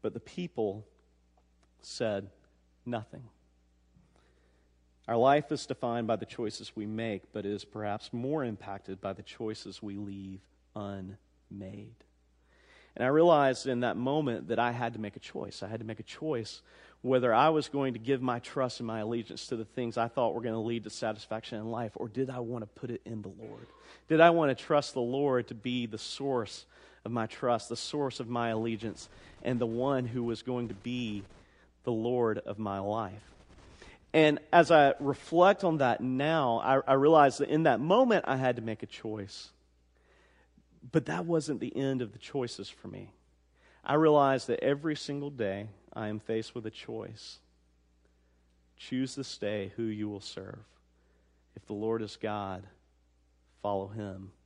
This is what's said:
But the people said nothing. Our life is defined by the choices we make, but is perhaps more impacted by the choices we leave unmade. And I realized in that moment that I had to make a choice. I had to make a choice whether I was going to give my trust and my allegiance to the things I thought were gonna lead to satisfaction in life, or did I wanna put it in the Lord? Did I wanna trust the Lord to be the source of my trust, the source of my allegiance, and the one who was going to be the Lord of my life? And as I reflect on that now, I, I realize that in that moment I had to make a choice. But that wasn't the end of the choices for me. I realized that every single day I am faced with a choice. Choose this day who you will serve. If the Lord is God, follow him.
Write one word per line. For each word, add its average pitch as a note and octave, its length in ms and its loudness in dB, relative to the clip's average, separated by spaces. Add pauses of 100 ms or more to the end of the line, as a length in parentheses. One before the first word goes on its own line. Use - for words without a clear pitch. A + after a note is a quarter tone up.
But G#2+ 120 -4
the A#2 80 -10
people A2 640 -6 (960)
said G2+ 480 -4 (560)
nothing. A#2+ 380 -8 (1800)
Our A#2 100 2
life C#3 340 6
is C#3+ 140 -4
defined A#2+ 420 -2
by A2+ 80 2
the G#2 100 -6
choices A2 500 -8
we G#2+ 100 -6
make, G#2+ 480 -6
but G2+ 120 -6
is G2+ 200 -6
perhaps G#2 480 -8
more C3 320 -4
impacted G2 560 -10
by G2 100 -6
the F#2+ 120 -12
choices A2 600 -10
we G2+ 140 -10
leave G2 420 -12 (380)
unmade. G2+ 1160 -12 (1000)
And A#2+ 80 -2
I B2+ 40 4
realized D3 580 6
in B2+ 140 0
that A#2 180 0
moment B2 520 -2
that A2 100 0
I A#2+ 120 2
had A#2 220 -4
to A2+ 60 -12
make G#2 160 -8
a - 40 -16
choice. - 440 -10
I F#2+ 40 -10
had A2 120 -8
to G#2+ 60 -10
make A2 140 -10
a G#2+ 40 -14
choice C#3 580 -6 (400)
whether B2+ 320 4
I C#3 160 8
was D#3 180 2
going C3+ 260 -2
to A2+ 60 -8
give B2 220 0
my B2 180 0
trust B2+ 400 -4
and A#2+ 80 -6
my A2+ 120 -4
allegiance A2+ 480 -6
to B2 100 -4
the A2 80 -6
things A#2 320 -6
I A#2 100 0
thought A#2 260 0
were A#2 80 -4
gonna A2+ 200 -2
lead A2+ 240 -4
to G#2+ 40 -10
satisfaction A2 680 -8
in A2 120 -8
life, A#2 260 -6
or - 120 -8
did B2+ 220 -4
I B2+ 100 -8
wanna A#2 260 -6
put A#2+ 260 -12
it A#2 140 -8
in A2 160 -8
the F#2+ 60 -12
Lord? A2 400 -16 (400)
Did D#3+ 140 6
I E3+ 80 12
wanna D#3 260 4
trust - 380 0
the B2+ 80 -2
Lord B2+ 480 0
to A#2+ 60 -10
be B2 300 -2
the A2 120 -8
source B2+ 680 -6 (380)
of A2+ 80 -6
my A#2 140 0
trust, A#2+ 420 -2
the A#2 80 -6
source C#3 460 -6
of A#2 80 -8
my A#2 200 0
allegiance, A2 600 -4 (340)
and B2 160 -2
the B2 60 2
one B2+ 400 0
who A#2+ 180 -4
was A#2 200 -4
going A#2+ 260 -4
to A2 40 -10
be A2 500 -6 (600)
the B2 80 -2
Lord A#2 460 0
of G#2 200 -8
my G2+ 220 -4
life? G#2 540 -6 (800)
And D3+ 260 8 (140)
as E3+ 180 10
I D3 300 10
reflect F3 640 4
on D#3+ 140 2
that B2+ 200 2
now, C3 640 0
I, C3+ 280 2
I - 20 8
realize C#3+ 460 8
that C#3+ 100 0
in D#3 140 2
that B2 180 4
moment G#3 460 4
I C3+ 100 0
had C3 180 0
to A#2+ 60 -8
make A2 200 -6
a A2 60 -10
choice. G#2+ 600 -10 (1400)
But C#3 160 2
that E3 180 -4
wasn't D#3 340 0
the - 160 -6
end C3+ 260 0
of G#2+ 120 -6
the - 60 -18
choices A#2+ 500 -6
for - 180 -18
me. G2 240 -14 (720)
I C#3 120 0
realized D3 520 6
that - 160 -2
every C#3+ 320 0
single C#3+ 340 -8
day G#2 380 -4 (260)
I G#2+ 140 -6
am G#2+ 120 -6
faced A2 360 -6
with A2+ 100 -10
a G#2+ 60 -8
choice. - 680 -14 (1400)
Choose B2+ 380 -6
this - 220 -10
day G#2 380 -4
who A#2 80 -4
you G#2+ 260 -4
will G2+ 120 -10
serve. G2+ 380 -14 (960)
If - 120 -20
the A2+ 60 -8
Lord A2 280 -2
is G#2 200 -10
God, G2 420 -6 (1000)
follow G2 260 -2
him. G2 440 -10 (140)